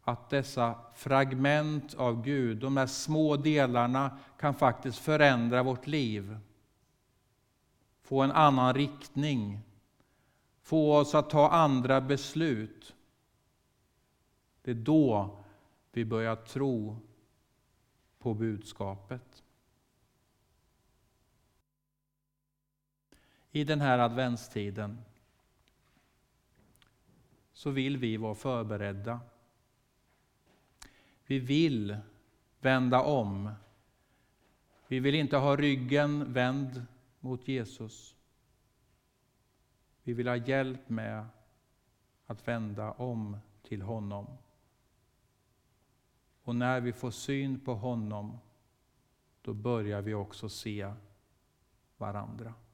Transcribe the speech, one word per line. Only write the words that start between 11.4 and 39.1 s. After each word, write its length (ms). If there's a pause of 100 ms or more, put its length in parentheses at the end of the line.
andra 520
beslut. 920 (1700)
Det 100
är 40
då 600 (540)
vi 140
börjar 300
tro 640 (1200)
på 140
budskapet. 1080 (4000)
I 120
den 180
här 180
adventstiden 1000 (2500)
så 160
vill 280
vi 200
vara 180
förberedda. 840 (2000)
Vi 120
vill 580 (600)
vända 420
om. 520 (1300)
Vi 120
vill 160
inte 220
ha 180
ryggen 800
vänd 520 (340)
mot 280
Jesus. 680 (1900)